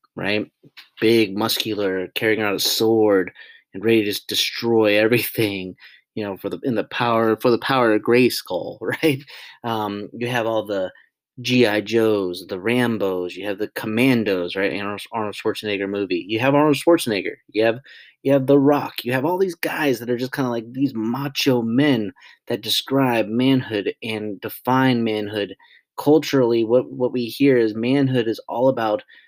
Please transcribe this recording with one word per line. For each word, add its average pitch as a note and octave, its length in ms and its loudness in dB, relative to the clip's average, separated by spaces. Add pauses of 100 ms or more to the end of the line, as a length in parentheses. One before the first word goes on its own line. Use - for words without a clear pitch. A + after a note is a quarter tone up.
(160)
right? G2 340 -4 (480)
Big, A2 380 4
muscular, G2+ 760 -2
carrying A2 260 0
around G#2 140 -2
a F#2 60 -4
sword G#2+ 720 2 (420)
and F#2+ 100 -8
ready A2+ 160 4
to G2+ 60 0
just G2+ 220 -6
destroy A2 720 0
everything, G#2+ 760 0 (380)
you A2 100 -6
know, G2 140 -8
for G2+ 100 -8
the, F2+ 140 -8
in B2 140 -2
the G2 80 -2
power, A2+ 520 0
for B2+ 140 2
the A2+ 80 4
power B2 340 2
of A2 80 2
Grayskull, A2 760 0
<laughs> - 240 -6
right? C#3+ 200 2 (420)
Um, G#2 480 -6
you A#2+ 160 -6
have A#2+ 180 -2
all A2 180 -2
the G2 280 -4 (480)
G B2 260 4
I G#2 140 2
Joes, G2+ 680 0
the G2 100 -6
Rambos, G2 760 -2
you F#2 140 -12
have G2 100 -6
the G#2 100 -4
Commandos, G#2+ 840 0
right? G2 260 -2
Arnold, G2+ 300 -8
Arnold G#2+ 240 -6
Schwarzenegger G2+ 540 -4
movie. F#2+ 400 -4
You A2 100 -2
have C3+ 160 2
Arnold D3 220 4
Schwarzenegger. B2 580 0 (140)
You G#2+ 160 0
have, A2+ 160 0 (420)
you C3+ 100 2
have C3+ 140 2
The C#3+ 140 6
Rock. C#3+ 440 0
You A#2+ 80 -4
have C3 120 0
all F3+ 140 0
these F#3 180 0
guys D3 420 -2
that A#2 100 -10
are A#2+ 80 0
just B2+ 160 -6
kinda C3 180 -2
like A#2 220 -6
these C3 220 -2
macho B2 680 -2
men A2+ 500 2 (340)
that B2+ 140 -4
describe A#2+ 680 0
manhood A#2 720 0
and G#2+ 400 -8
define B2+ 600 0
manhood. G#2 540 -4 (420)
Culturally, C3 640 2
what, A#2 300 2
what B2+ 200 -2
we B2 120 -2
hear C3 320 2
is A2 180 2
manhood B2+ 540 0
is A2 200 -2
all B2 200 0
about, A2+ 340 0 (260)